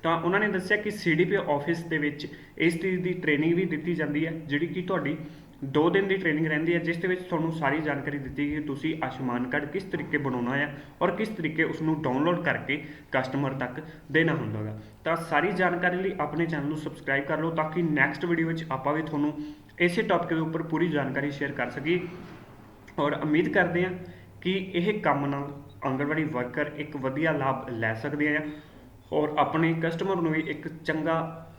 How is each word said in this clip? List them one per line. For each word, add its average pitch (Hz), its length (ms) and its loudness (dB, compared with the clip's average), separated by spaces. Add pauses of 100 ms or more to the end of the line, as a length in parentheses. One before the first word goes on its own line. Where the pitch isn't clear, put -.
ਤਾਂ 165 180 2
ਉਹਨਾਂ 180 180 4
ਨੇ 214 80 4
ਦੱਸਿਆ 196 300 2
ਕਿ 208 140 -2
ਸੀ 175 220 2
ਡੀ 165 120 6
ਪੀ 190 100 2
ਆਫਿਸ 165 480 2
ਦੇ 160 140 -2
ਵਿੱਚ 147 300 -2 (300)
ਇਸ 170 240 4
ਚੀਜ਼ 185 220 0
ਦੀ 180 100 0
ਟ੍ਰੇਨਿੰਗ 156 400 2
ਵੀ 185 120 4
ਦਿੱਤੀ 165 300 -2
ਜਾਂਦੀ 151 300 0
ਹੈ, 165 60 -4
ਜਿਹੜੀ 160 360 -2
ਕਿ 151 140 -4
ਤੁਹਾਡੀ 165 360 -2 (460)
ਦੋ 147 260 4
ਦਿਨ 196 180 4
ਦੀ 190 80 2
ਟ੍ਰੇਨਿੰਗ 165 320 2
ਰਹਿੰਦੀ 160 260 2
ਹੈ, 170 60 4
ਜਿਸ 170 180 -2
ਦੇ 185 100 -2
ਵਿੱਚ 180 140 0
ਤੁਹਾਨੂੰ 165 300 -2
ਸਾਰੀ 156 300 0
ਜਾਣਕਾਰੀ 143 360 -2
ਦਿੱਤੀ 139 320 -4
ਗਈ 147 60 -2
ਕਿ 151 60 -2
ਤੁਸੀਂ 151 420 -2
ਆਯੁਸ਼ਮਾਨ 127 460 -2
ਕਾਰਡ 147 160 0
ਕਿਸ 190 180 -6
ਤਰੀਕੇ 151 340 -4
ਬਣਾਉਣਾ 127 380 0
ਹੈ 143 260 -2 (200)
ਔਰ 185 100 4
ਕਿਸ 214 180 -2
ਤਰੀਕੇ 160 340 -2
ਉਸ - 180 -2
ਨੂੰ 156 200 2
ਡਾਊਨਲੋਡ 156 420 2
ਕਰਕੇ 139 400 -2 (280)
ਕਸਟਮਰ 135 420 0
ਤੱਕ 139 280 -4 (300)
ਦੇਣਾ 156 220 6
ਹੁੰਦਾ 107 300 -2
ਗਾ। 107 160 -6 (240)
ਤਾਂ 165 120 0
ਸਾਰੀ 165 360 2
ਜਾਣਕਾਰੀ 175 460 2
ਲਈ 190 220 0
ਆਪਣੇ 151 260 0
ਚੈਨਲ 151 200 -2
ਨੂੰ 151 120 -2
ਸਬਸਕ੍ਰਾਈਬ 143 460 -2
ਕਰ 151 160 0
ਲਓ 165 100 0
ਤਾਂ 156 200 0
ਕਿ 160 120 0
ਨੈਕਸਟ 151 440 2
ਵੀਡੀਓ 165 220 2
ਵਿੱਚ 165 240 -2
ਆਪਾਂ 135 220 0
ਵੀ 156 80 0
ਤੁਹਾਨੂੰ 151 320 0 (460)
ਇਸੇ 175 220 4
ਟੌਪਿਕ 170 320 2
ਦੇ 160 60 2
ਉੱਪਰ 160 240 -2
ਪੂਰੀ 180 240 2
ਜਾਣਕਾਰੀ 139 440 0
ਸ਼ੇਅਰ 139 200 -2
ਕਰ 123 180 -2
ਸਕੀਏ। 175 300 0 (1000)
ਔਰ 147 140 2
ਉਮੀਦ 151 400 2
ਕਰਦੇ 175 320 4
ਹਾਂ 185 60 -2 (500)
ਕਿ 185 320 -2
ਇਹ 202 260 2
ਕੰਮ 143 260 2
ਨਾਲ 139 380 -4 (220)
ਆਂਗਣਵਾੜੀ 143 380 0
ਵਰਕਰ 123 540 -2
ਇੱਕ 147 200 -8
ਵਧੀਆ 139 340 0
ਲਾਭ 135 380 0
ਲੈ 113 240 0
ਸਕਦੇ 147 440 0
ਆ 151 40 0 (720)
ਔਰ 151 240 2
ਆਪਣੇ 160 360 4 (100)
ਕਸਟਮਰ 185 320 0
ਨੂੰ 165 160 2
ਵੀ 156 160 0
ਇੱਕ 151 200 -8
ਚੰਗਾ 160 720 -2 (200)